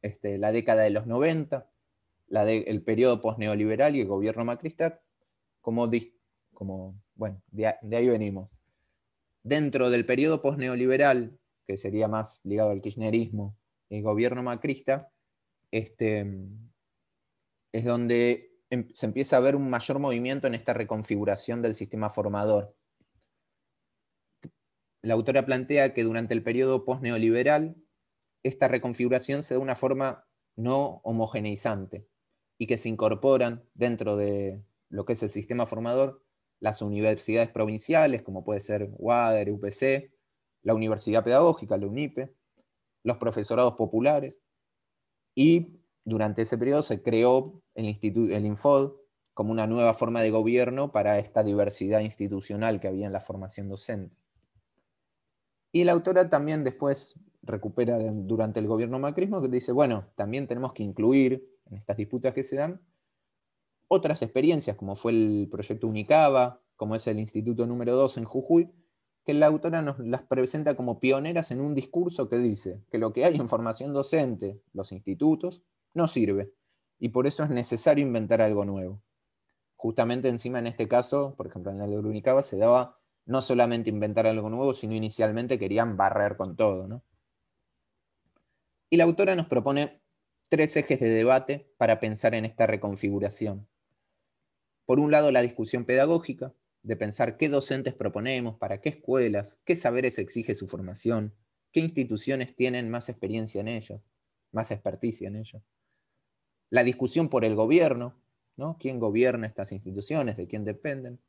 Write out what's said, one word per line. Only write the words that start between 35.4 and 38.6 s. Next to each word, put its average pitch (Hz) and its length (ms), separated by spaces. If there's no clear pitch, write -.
formador 120 560
las 107 220
universidades 107 680
provinciales, 117 760
como 95 200
puede 104 180